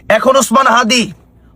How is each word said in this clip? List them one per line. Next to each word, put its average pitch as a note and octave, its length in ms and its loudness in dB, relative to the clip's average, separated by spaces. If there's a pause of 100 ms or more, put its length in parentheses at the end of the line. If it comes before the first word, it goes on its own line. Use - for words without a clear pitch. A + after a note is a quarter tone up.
এখন A3+ 280 0
ওসমান C4 300 0
হাদি, A#3 460 -2 (440)